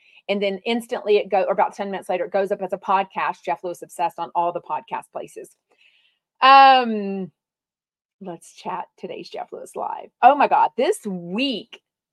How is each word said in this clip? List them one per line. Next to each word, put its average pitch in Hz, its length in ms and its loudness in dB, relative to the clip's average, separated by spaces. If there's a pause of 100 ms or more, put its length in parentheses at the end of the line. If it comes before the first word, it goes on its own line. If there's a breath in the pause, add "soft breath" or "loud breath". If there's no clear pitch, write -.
(300 soft breath)
And 202 120 -2
then 196 240 -2
instantly 226 520 -2
it 196 120 -2
go-, 190 140 0
or 180 100 -2
about 185 220 0
ten 202 160 -8
minutes 185 180 -10
later, 185 160 -2
it 180 60 -12
goes 196 200 -2
up 190 100 0
as 185 120 -6
a 196 40 -6
podcast, 190 680 -2
Jeff 170 180 -4
Lewis 175 200 -8
Obsessed, - 360 -6
on 170 140 -8
all 170 180 0
the 175 100 -8
podcast 131 500 -10
places. - 440 -16 (840)
Um, 233 880 6 (880)
let's 175 320 -16
chat - 320 -10 (120)
today's - 320 -14
Jeff - 220 -14
Lewis - 240 -16
Live. - 360 -10 (100)
Oh 262 140 8
my 254 120 2
God, 147 300 2
this 311 280 -2
week 190 760 -8 (320)